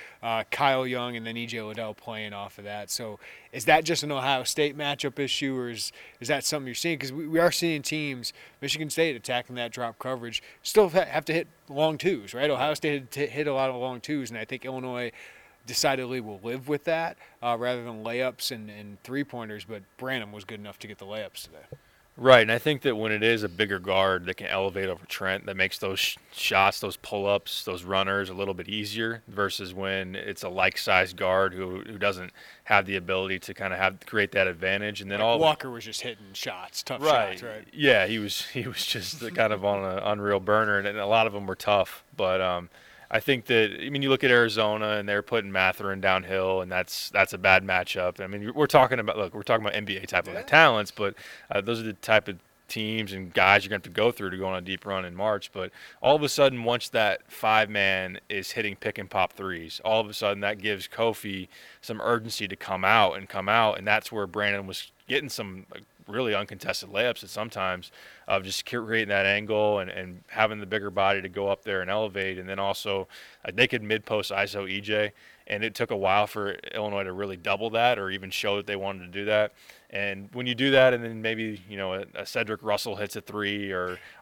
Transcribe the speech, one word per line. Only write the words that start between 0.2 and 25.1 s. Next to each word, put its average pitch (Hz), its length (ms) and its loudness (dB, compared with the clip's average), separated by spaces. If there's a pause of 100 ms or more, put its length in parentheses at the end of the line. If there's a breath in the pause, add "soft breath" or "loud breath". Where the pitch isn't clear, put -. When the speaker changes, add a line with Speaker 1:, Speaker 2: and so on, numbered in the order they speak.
Speaker 1:
uh, 113 280 -2
Kyle 135 360 2
Young, 123 300 -4
and 113 100 -8
then 113 100 -6
E 117 100 -6
J 113 140 -8
Liddell 107 340 -6
playing 107 380 -10
off 101 260 -12
of 104 60 -16
that. 104 260 -10
So 110 280 -8 (340 loud breath)
is 120 120 -8
that 160 200 8
just 165 180 0
an 147 100 -4
Ohio 131 320 0
State 147 320 0
matchup 143 420 -4
issue, 135 380 -2
or 123 140 -4
is, 110 220 -8 (280 loud breath)
is 120 80 -8
that 139 160 0
something 143 220 -2
you're 123 80 -8
seeing? 165 240 -2
'Cause 131 140 -6
we, 151 140 -8
we 160 120 2
are 170 120 8
seeing 160 320 0
teams, 143 500 -6 (280 loud breath)
Michigan 147 300 -4
State 160 260 2
attacking 123 400 -4
that 117 160 -6
drop 117 260 -6
coverage, 117 440 -6 (200 loud breath)
still 208 280 6
ha-, 170 160 4
have 156 180 -2
to 160 80 -2
hit 165 160 0 (200)
long 147 300 2
twos, 131 340 -2
right? 135 180 2
Ohio 139 240 2
State 151 180 -2
had 135 200 -6
to 143 140 -2
hit 147 200 -4
a 143 80 0
lot 135 160 2
of 127 60 -6
long 123 240 -6
twos, 135 300 -6
and 117 80 -10
I 107 60 -6
think 123 200 -10
Illinois 127 460 -6 (560 loud breath)
decidedly 127 540 0
will 107 240 -12
live 127 240 -6
with 147 160 -2
that, 165 320 -2 (260 loud breath)
uh, 120 160 0
rather 123 240 -2
than 113 220 -10
layups 123 480 -4
and, 107 180 -12
and 104 320 -18
three-pointers, 120 640 -8
but 104 180 -12 (140)
Branham 127 340 -6
was 104 140 -14
good 110 160 -12
enough 101 200 -14
to - 60 -14
get 104 120 -16
the 98 80 -16
layups 101 380 -10
today. 78 200 -20 (540 soft breath)
Speaker 2:
Right, 127 220 12
and 110 100 4
I 117 60 4
think 143 240 0
that 127 160 2
when 107 160 0
it 107 100 0
is 113 200 4
a 104 60 -2
bigger 95 300 0
guard 92 460 2
that 90 140 -4
can - 80 -8
elevate 95 420 -2
over 87 160 -6
Trent, 95 400 -4